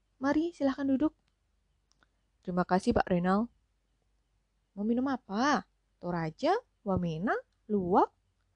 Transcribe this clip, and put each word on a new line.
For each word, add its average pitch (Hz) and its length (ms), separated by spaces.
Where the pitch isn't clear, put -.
Mari, 311 320
silahkan 277 400
duduk." 269 240
"Terima 180 240
kasih, - 320
Pak - 80
Renal." 185 400
"Mau 196 80
minum 233 240
apa? 254 640
Toraja, 175 560
Wamena, 180 560
Luwak, 208 400